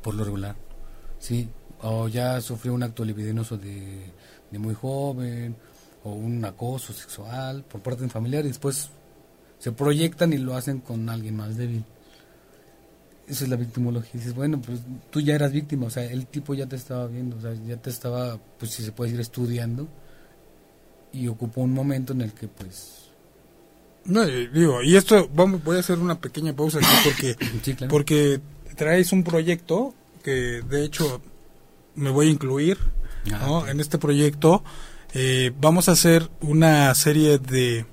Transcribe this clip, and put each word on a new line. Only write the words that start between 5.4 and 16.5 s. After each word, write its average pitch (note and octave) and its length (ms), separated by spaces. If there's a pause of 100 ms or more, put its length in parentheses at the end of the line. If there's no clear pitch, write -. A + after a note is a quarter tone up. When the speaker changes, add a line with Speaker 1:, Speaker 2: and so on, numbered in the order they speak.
Speaker 1:
o G#2+ 100
un A2+ 320
acoso A#2+ 480
sexual C3 760
por A2+ 120
parte B2 200
de C3 40
un A#2+ 60
familiar, B2+ 340
y C#3+ 40
después - 400 (680)
se B2 140
proyectan D#3+ 600
y C#3+ 40
lo B2+ 180
hacen C3 240
con A2+ 300
alguien A2 260
más G#2+ 220
débil. A#2 260 (1400)
Eso C#3 160
es C3 60
la B2+ 80
victimología. A#2+ 560
Dices, A#2+ 200
"Bueno, C#3 280
pues A#2+ 180 (320)
tú D3+ 100
ya D3 140
eras C#3+ 160
víctima", D3 360
o - 20
sea, A#2+ 160
el B2+ 220
tipo C#3+ 260